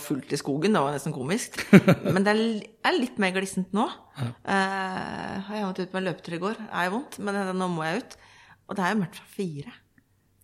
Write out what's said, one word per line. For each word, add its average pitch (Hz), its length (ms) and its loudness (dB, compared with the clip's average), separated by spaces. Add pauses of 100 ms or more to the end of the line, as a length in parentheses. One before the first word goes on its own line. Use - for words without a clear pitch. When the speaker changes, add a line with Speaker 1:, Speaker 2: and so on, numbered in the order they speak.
Speaker 1:
fullt 139 300 -4
i 143 80 0
skogen, 156 340 2
det 170 80 4
var 139 80 0
nesten 147 240 -4
komisk. 151 480 -4 (200)
Speaker 2:
<laughs> - 300 4
Speaker 1:
Men 190 120 4
det - 20 4
er, 208 80 6
li-, 220 320 0 (160)
er 320 160 4
litt - 200 -2
mer 185 120 2
glissent 190 400 -2
nå. 220 160 2 (320)
Speaker 2:
Ja. 123 80 -2 (160)
Speaker 1:
Eh, 190 1040 -2
har 208 80 -6
jeg 214 140 -4
måttet 185 180 -4
ut - 80 -10
med 185 140 -2
løpetur 170 260 -6
i 165 80 -6
går. 220 160 -4 (140)
Er 180 160 0
jo 190 80 -2
vondt, - 260 -8
men, 202 160 -2
eh, 185 160 -2
nå 185 160 0
må 160 160 -2
jeg 202 160 -2
ut. - 140 -20 (500)
Og 196 80 -8
det 202 80 0
er 175 100 2
jo 220 60 0
mørkt 175 160 -4
fra - 220 -20
fire. 165 340 -6 (720)